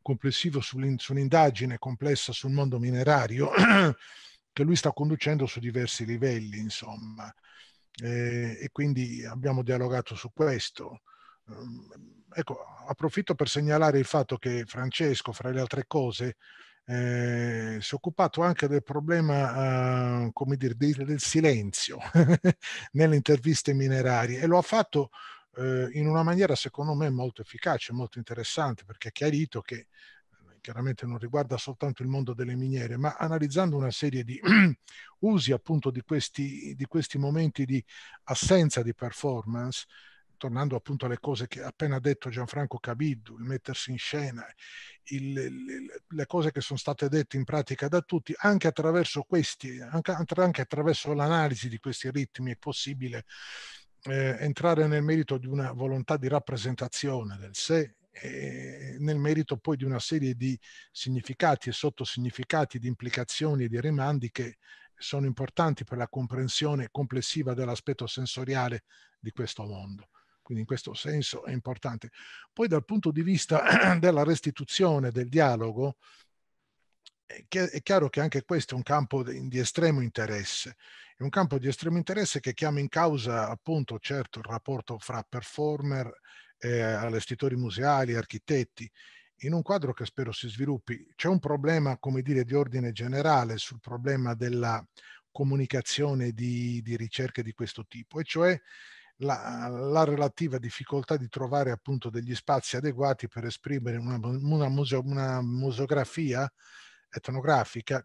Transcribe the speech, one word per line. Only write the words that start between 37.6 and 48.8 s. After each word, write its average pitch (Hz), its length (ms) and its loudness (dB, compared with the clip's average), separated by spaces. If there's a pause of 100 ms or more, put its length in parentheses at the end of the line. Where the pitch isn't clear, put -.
di 131 180 0 (400)
assenza 156 580 4
di 113 120 -2
performance, 120 880 -4 (540)
tornando 131 380 -2
appunto 139 280 -4
alle 120 140 -2
cose 127 280 -4
che - 160 -12
ha - 40 -10
appena 143 320 -2
detto 131 320 0
Gianfranco 127 480 -6
Cabiddu, 120 580 -4
il 113 80 -10
mettersi 131 460 -8
in 123 80 -6
scena, 131 480 -6 (640)
il, 135 260 -6
il, - 680 -8
le 156 200 -4
cose 160 240 0
che 139 120 -4
sono 139 160 -6
state 143 320 -2
dette 147 260 0
in 135 80 0
pratica 139 440 -2
da 175 120 4
tutti, - 380 -2
anche 196 300 4
attraverso 160 560 2